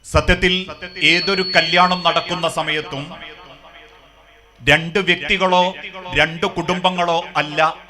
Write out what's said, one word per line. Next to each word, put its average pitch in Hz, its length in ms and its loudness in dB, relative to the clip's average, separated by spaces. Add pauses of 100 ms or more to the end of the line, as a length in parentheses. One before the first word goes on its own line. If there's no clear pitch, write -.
(120)
സത്യത്തിൽ 180 420 2 (500)
ഏതൊരു 175 380 2 (140)
കല്യാണം 175 500 4
നടക്കുന്ന 165 440 0
സമയത്തും 151 640 -6 (1600)
രണ്ട് 165 300 2
വ്യക്തികളോ 185 760 2 (460)
രണ്ട് 165 260 0
കുടുംബങ്ങളോ 175 800 0 (140)
അല്ല 151 380 0 (140)